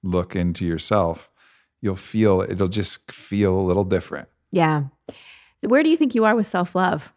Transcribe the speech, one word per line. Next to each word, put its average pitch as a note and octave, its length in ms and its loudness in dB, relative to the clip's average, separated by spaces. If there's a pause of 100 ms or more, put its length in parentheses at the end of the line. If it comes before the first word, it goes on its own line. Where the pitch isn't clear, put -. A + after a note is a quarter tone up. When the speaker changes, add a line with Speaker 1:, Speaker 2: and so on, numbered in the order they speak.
Speaker 1:
look F2+ 320 -2
into F2 300 -2
yourself, E2+ 640 -2 (520)
you'll G2 120 -2
feel, G2+ 540 2
it'll F#2+ 200 -2
just - 440 -6
feel G2+ 480 0
a - 0 -
little F#2+ 240 2
different. F2+ 440 -4 (220)
Speaker 2:
Yeah. D#3 340 2 (720)
So G3+ 100 -6
where C4 140 4
do D#4 80 4
you E4 60 4
think D4 180 0
you A3 100 2
are G#3+ 100 4
with A3 120 0
self-love F3+ 720 -2